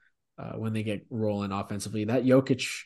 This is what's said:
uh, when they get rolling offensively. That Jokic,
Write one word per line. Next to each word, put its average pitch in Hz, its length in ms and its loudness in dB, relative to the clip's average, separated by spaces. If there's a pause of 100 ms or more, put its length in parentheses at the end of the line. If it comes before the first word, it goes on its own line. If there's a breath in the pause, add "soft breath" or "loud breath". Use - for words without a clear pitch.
(400)
uh, - 140 -10
when 110 200 -4
they 110 100 -2
get 104 260 -4
rolling 104 420 -2
offensively. 101 540 -4
That 120 180 2
Jokic, 131 420 6 (200)